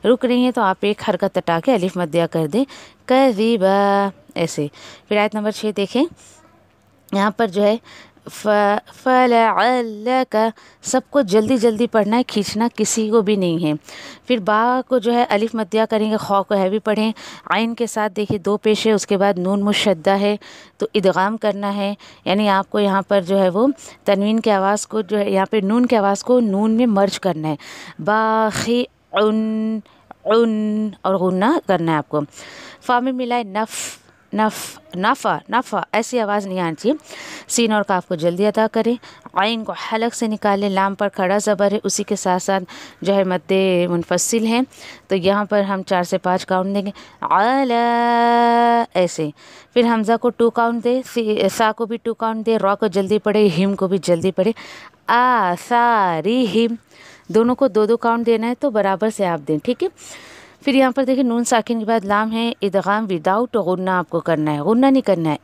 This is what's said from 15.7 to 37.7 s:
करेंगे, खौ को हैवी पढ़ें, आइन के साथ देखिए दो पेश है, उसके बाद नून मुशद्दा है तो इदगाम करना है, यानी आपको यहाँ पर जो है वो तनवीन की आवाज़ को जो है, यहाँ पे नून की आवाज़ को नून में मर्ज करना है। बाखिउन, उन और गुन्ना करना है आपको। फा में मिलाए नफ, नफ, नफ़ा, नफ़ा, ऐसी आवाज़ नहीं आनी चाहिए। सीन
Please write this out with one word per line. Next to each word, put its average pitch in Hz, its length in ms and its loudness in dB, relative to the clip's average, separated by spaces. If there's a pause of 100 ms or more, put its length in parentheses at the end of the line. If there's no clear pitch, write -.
करेंगे, 214 300 0
खौ 196 260 0
को 202 120 -2
हैवी 190 240 0
पढ़ें, 214 360 -2 (360)
आइन 226 240 0
के 226 120 -4
साथ 214 240 -4
देखिए 208 280 -4
दो 196 180 -2
पेश 214 300 0
है, 220 60 4
उसके 202 240 0
बाद 196 220 2
नून 190 240 -2
मुशद्दा 196 520 0
है 208 240 0 (420)
तो 214 140 -2
इदगाम 190 420 2
करना 202 340 -2
है, 202 260 -4 (300)
यानी 202 200 2
आपको 196 340 0
यहाँ 196 220 2
पर 196 220 0
जो 185 120 0
है 190 120 4
वो 220 240 2 (340)
तनवीन 202 320 2
की 226 120 0
आवाज़ 202 360 0
को 220 160 -4
जो 208 140 -4
है, 202 160 0
यहाँ 190 180 2
पे 220 100 0
नून 220 240 2
की 240 120 2
आवाज़ 202 280 0
को 247 160 4
नून 214 300 0
में 226 160 2
मर्ज 196 320 2
करना 156 300 -2
है। 147 100 -4 (420)
बाखिउन, 220 1800 -2 (440)
उन 214 680 0 (100)
और 190 140 0
गुन्ना 185 500 2
करना 170 240 0
है 156 60 2
आपको। 147 260 -2 (580)
फा 247 180 0
में 262 120 -2
मिलाए 247 320 -4
नफ, 208 260 -6 (640)
नफ, 214 460 -2 (160)
नफ़ा, 202 440 -2 (100)
नफ़ा, 214 440 -2
ऐसी 226 240 -2
आवाज़ 202 300 -2
नहीं 185 100 -6
आनी 170 160 -4
चाहिए। 254 240 -2 (500)
सीन 233 240 0